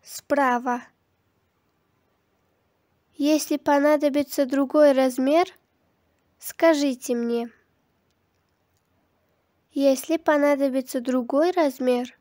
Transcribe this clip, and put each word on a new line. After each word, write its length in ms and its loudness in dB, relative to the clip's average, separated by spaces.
Справа. 800 -2
Если 400 0
понадобится 920 0
другой 460 2
размер, 540 2
скажите 760 0
мне. 360 -4
Если 440 0
понадобится 840 0
другой 500 -2
размер 720 -2